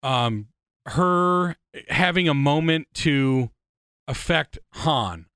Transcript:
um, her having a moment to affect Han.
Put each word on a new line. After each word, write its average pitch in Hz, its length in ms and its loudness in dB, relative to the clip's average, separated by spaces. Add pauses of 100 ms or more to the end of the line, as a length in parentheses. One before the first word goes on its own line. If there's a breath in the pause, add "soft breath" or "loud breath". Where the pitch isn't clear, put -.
um, 120 440 -2 (400)
her 180 680 0 (340)
having 180 380 0
a 151 60 2
moment 151 640 2
to 135 560 0 (560)
affect 156 520 -4 (140)
Han. 101 520 -2 (100)